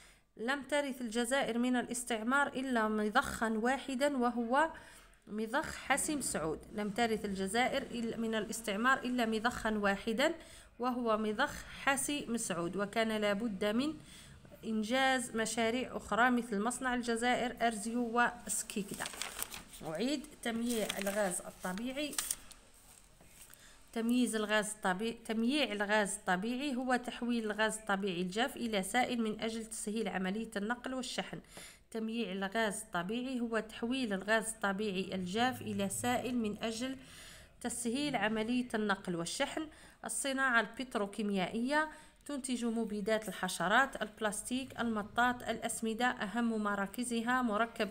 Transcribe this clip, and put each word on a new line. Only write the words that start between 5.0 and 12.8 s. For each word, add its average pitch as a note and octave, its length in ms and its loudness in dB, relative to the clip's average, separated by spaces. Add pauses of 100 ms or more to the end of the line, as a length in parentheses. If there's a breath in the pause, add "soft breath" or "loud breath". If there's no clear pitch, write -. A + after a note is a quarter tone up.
مضخ A3 500 -2
حسيم C#4 440 0
سعود. D#3 380 -2 (140)
لم G#3 180 -2
ترث A3 340 2
الجزائر G#3 580 0
إلا A#3 340 -4
من A3 180 -2
الاستعمار A3 640 0
إلا B3 280 0
مضخا A3 440 0
واحدا G#3+ 640 2 (440 loud breath)
وهو A#3 400 2
مضخ A3 460 0 (180)
حسي C#4+ 460 2
مسعود، F3+ 480 -2
وكان G3+ 320 2